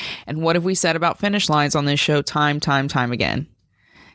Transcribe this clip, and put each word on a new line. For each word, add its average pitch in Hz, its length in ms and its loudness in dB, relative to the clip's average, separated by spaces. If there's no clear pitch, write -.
And 156 160 -6
what 165 140 2
have 175 80 0
we 190 100 0
said 165 220 0
about 165 240 0
finish 202 280 0
lines 147 280 2
on 147 80 0
this 143 160 2
show 147 220 2
time, 147 360 0
time, 139 300 0
time 123 240 0
again? 120 340 -2